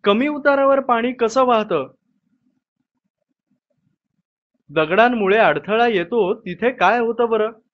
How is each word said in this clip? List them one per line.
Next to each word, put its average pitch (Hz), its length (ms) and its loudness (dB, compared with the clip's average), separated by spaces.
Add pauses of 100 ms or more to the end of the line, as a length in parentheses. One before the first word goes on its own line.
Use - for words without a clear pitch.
कमी 220 240 2
उतारावर 277 520 0
पाणी 247 320 -2
कसं 247 320 -2
वाहतं? 214 480 -2 (2750)
दगडांमुळे 196 680 2
अडथळा 208 480 0
येतो 202 480 -2
तिथे 214 360 -4
काय 226 280 2
होतं 233 320 -2
बरं? 220 200 0 (240)